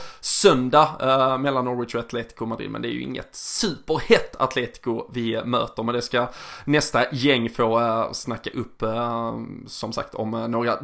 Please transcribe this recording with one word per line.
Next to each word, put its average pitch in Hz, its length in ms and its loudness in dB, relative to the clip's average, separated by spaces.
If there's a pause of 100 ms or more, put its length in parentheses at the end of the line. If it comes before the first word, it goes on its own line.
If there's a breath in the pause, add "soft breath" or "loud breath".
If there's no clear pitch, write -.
(200 loud breath)
söndag, 147 680 6 (120)
eh, 131 380 4
mellan 135 260 0
Norwich 123 300 -4
och 117 60 0
Atletico 117 460 -6
Madrid. 113 240 -6
Men 110 120 -6
det 117 60 -4
är 120 40 -4
ju 123 100 -4
inget 131 320 -8
superhett - 1040 0
Atletico 120 760 -2
vi 113 320 -2
möter, 117 380 -2
men 117 120 -2
det 120 80 0
ska 120 240 0 (380 loud breath)
nästa 143 480 2
gäng 123 380 2
få, 113 300 2
eh, 113 320 0
snacka - 420 -8
upp, - 280 -6
eh, 117 500 -2 (340)
som - 260 -8
sagt, - 220 -8
om, 110 200 -4
eh, 113 140 -2
några 117 360 0